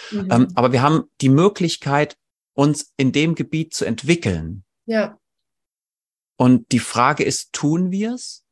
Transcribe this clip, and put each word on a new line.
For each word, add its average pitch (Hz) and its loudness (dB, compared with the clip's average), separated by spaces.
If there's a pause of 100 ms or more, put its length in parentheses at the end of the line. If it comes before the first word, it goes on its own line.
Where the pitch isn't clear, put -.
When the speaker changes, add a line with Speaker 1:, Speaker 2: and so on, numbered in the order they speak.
(120)
Speaker 1:
Mhm. 208 -6
Speaker 2:
Ähm, 123 4
aber 127 2
wir 123 2
haben 151 2 (180)
die 135 2
Möglichkeit, 151 0 (380)
uns 143 0
in 131 2
dem 156 0
Gebiet - -6
zu - -6
entwickeln. 104 -4 (220)
Speaker 1:
Ja. 220 -4 (1200)
Speaker 2:
Und 127 4
die 123 2
Frage 147 0
ist, - -4
tun 170 -2
wir's? 220 -6